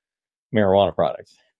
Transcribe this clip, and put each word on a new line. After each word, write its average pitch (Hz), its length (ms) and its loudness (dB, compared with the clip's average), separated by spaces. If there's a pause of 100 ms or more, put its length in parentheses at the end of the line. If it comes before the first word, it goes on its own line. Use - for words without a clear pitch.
(540)
marijuana 98 400 2
products, - 420 -6 (240)